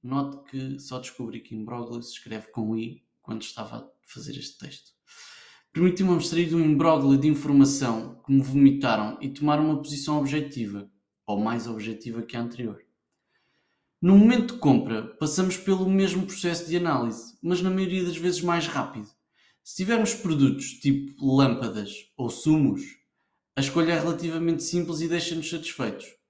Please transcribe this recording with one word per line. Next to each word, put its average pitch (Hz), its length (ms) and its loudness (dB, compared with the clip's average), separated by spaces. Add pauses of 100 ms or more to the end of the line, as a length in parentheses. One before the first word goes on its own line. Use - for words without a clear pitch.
Note 139 480 -6
que 135 300 -10
só - 180 -12
descobri 117 400 -12
que - 160 -18
imbróglio 117 480 -10
se - 120 -16
escreve 110 340 -14
com 110 280 -4
I 113 280 -10 (180)
quando 110 200 -10
estava - 340 -14
a - 120 -16 (160)
fazer - 320 -16
este - 220 -16
texto. - 320 -18 (800)
Permitiu-me 180 420 4
abstrair 165 340 0
de 160 80 0
um 165 40 4
imbróglio 151 560 4
de 139 120 4
informação 139 1000 4
que 139 60 0
me 135 100 6
vomitaram 131 760 4
e 139 80 -6
tomar 147 320 0
uma 156 160 2
posição 139 420 -4
objetiva, 135 720 -4 (340)
ou 104 140 -4
mais 117 300 -2
objetiva 113 520 -8
que 117 160 -10
a 120 40 -6
anterior. 117 420 -8 (1200)
No 190 160 10
momento 233 360 6
de - 60 -14
compra, 113 460 2
passamos 180 500 -2
pelo 190 320 0
mesmo 190 380 2
processo 170 420 -6
de 165 80 -2
análise, 131 640 -2
mas 175 220 0
na 185 80 0
maioria 185 320 -2
das 175 140 -4
vezes 165 240 -2
mais 170 260 0
rápido. 110 420 -8 (540)
Se - 140 -16
tivermos 208 380 0
produtos - 680 0
tipo - 440 -2
lâmpadas 117 920 0
ou - 120 -4
sumos, 139 540 2 (720)
a 139 60 -4
escolha 165 320 2
é 160 80 2
relativamente 165 640 -2
simples 165 360 -2
e 165 60 -4
deixa-nos 165 420 -4
satisfeitos. - 680 -8 (120)